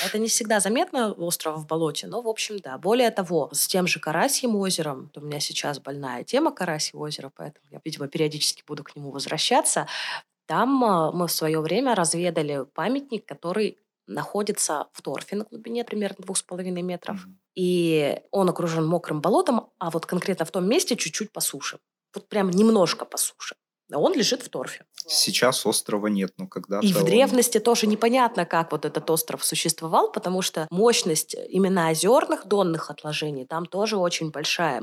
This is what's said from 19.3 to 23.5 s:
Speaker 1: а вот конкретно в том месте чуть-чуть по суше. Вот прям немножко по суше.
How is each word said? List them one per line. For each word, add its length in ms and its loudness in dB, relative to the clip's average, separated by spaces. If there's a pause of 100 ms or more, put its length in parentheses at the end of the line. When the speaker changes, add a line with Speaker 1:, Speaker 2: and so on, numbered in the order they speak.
Speaker 1:
а 120 -4
вот 160 -4
конкретно 380 -2
в 60 -12
том 180 0
месте 280 2
чуть-чуть 360 -6
по 80 -8
суше. 380 -6 (360)
Вот 140 -14
прям 220 0
немножко 540 4
по 140 -10
суше. 380 -6 (360)